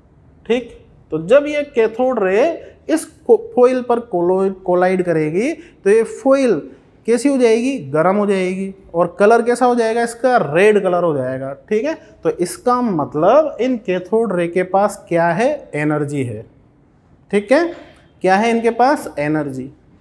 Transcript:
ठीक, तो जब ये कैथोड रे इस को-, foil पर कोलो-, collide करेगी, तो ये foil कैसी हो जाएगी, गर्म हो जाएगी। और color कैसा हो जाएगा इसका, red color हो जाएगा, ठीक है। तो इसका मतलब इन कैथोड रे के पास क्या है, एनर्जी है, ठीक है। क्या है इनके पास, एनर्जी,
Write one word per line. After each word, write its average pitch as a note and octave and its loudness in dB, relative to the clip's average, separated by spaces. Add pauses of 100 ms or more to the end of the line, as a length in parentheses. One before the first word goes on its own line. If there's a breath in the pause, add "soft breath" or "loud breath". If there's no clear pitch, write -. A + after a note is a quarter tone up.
(460)
ठीक, A#3+ -4 (240)
तो D#3+ -4
जब C#4 4
ये D4 -4
कैथोड A#3+ 0
रे A3 0 (160)
इस D4+ -2
को-, - 0
foil B3+ 4
पर A#3+ -2
कोलो-, F#3 -2 (100)
collide F3+ 0
करेगी, E3+ -2
तो - -6
ये A3+ 4
foil B3 0 (440 loud breath)
कैसी A#3 0
हो C#4 0
जाएगी, B3 2
गर्म D#3 0
हो G#3 0
जाएगी। F#3+ -4 (200)
और F3 -2
color A#3 6
कैसा A#3+ 0
हो B3 2
जाएगा A3+ 0
इसका, A#3+ 0
red F#3+ 4
color F3 0
हो D#3+ 0
जाएगा, C3 -6
ठीक G#3+ -6
है। D#4 -4
तो - -6
इसका B3 -2
मतलब G#3+ 2
इन B3+ 0
कैथोड G3 -2
रे F3 -2
के F3+ -2
पास G3 -2
क्या E3+ 0
है, A#3+ -2
एनर्जी D3 -2
है, A2+ -10 (840)
ठीक G3+ 0
है। E4+ 2 (460 loud breath)
क्या F#3 2
है A3+ 0
इनके A#3 0
पास, B3 0
एनर्जी, C#3+ -4 (300)